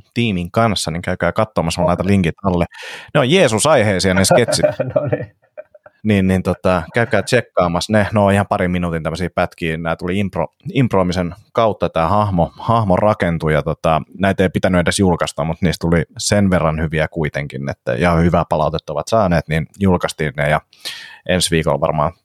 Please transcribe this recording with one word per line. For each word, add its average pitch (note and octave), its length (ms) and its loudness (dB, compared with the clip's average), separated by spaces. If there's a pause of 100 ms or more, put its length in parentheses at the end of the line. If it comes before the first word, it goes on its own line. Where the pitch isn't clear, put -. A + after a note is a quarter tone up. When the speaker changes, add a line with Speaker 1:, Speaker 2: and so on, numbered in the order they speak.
(140)
Speaker 1:
tiimin F#2 360 -2
kanssa, A2+ 400 0
niin E2+ 120 -6
käykää F2+ 300 -2
katsomassa, F2 480 -2
mä F2 60 2
laitan F2 200 0
linkit F#2 360 2
alle. F2 220 0 (500)
Ne D3+ 60 2
on B2+ 100 2
Jeesus-aiheisia G#2+ 840 2
ne F#2+ 100 2
sketsit. A2+ 460 2
Speaker 2:
<laughs> C3 240 -6
No D3 120 -2
niin. - 340 -8 (640)
Speaker 1:
Niin, G2+ 260 2
niin, F#2 140 2
tota, F#2 400 0 (120)
käykää A#2 280 0
tsekkaamassa F2+ 680 -2
ne. G#2+ 200 2
Ne G#2+ 80 2
on G2 120 4
ihan G2+ 160 2
parin F#2+ 220 0
minuutin F2 320 -2
tämmöisiä E2 320 -4
pätkiä. E2+ 420 -2
Nää E2 200 -4
tuli F2+ 240 -4
impro-, E2+ 340 -4 (180)
improomisen F#2 640 0 (180)
kautta G#2+ 360 0
tää E2 200 0
hahmo, F#2+ 500 0
hahmo A2 380 0
rakentui F2 560 0
ja, D2 100 2
tota, D#2 400 0 (160)
näitä G2 240 0
ei F#2 60 4
pitänyt F#2 320 0
edes E2+ 180 0
julkaista, E2 460 0
mut D#2+ 180 -6
niistä E2 180 0
tuli E2+ 220 2 (160)
sen G2+ 320 2
verran D#2+ 300 0
hyviä D#2 280 -2
kuitenkin, C#2+ 600 -6
että, - 220 -6
ja E2 220 2
hyvää E2 340 4
palautetta D#2 440 -2
ovat D2 160 -6
saaneet, F2+ 400 2
niin D#2 180 -2 (140)
julkaistiin E2 560 0
ne D2 140 0
ja D2+ 100 2 (680)
ensi F#2 220 0
viikolla D#2 300 0
varmaan D#2 320 0 (120)